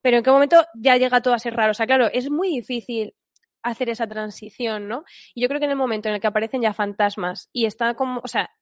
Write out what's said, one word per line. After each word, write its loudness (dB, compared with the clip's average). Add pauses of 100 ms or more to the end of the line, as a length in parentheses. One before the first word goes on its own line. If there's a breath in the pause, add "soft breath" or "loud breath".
Pero 4
¿en 0
qué 2
momento 6 (100)
ya 4
llega 2
todo 2
a -2
ser -6
raro? 2
O 0
sea, -2
claro, 4
es -2
muy -2
difícil -6 (480)
hacer -4
esa -4
transición, -8
¿no? -6 (300 loud breath)
Y -2
yo 2
creo -2
que 0
en 0
el 0
momento -2
en -2
el -4
que 0
aparecen -2
ya 2
fantasmas -4
y 0
está -2
como, -4
o -8
sea -4 (120)